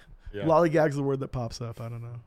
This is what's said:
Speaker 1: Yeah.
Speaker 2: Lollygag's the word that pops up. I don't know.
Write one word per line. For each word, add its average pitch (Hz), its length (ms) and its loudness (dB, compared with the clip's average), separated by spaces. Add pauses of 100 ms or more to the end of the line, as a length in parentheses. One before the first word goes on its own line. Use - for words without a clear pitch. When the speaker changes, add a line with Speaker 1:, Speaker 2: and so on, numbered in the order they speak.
(320)
Speaker 1:
Yeah. 101 120 -6
Speaker 2:
Lollygag's 156 520 4
the 143 60 -2
word 139 180 0
that 131 80 -6
pops 120 320 -8
up. 113 200 -10
I 117 80 -10
don't 117 140 -10
know. 120 240 -14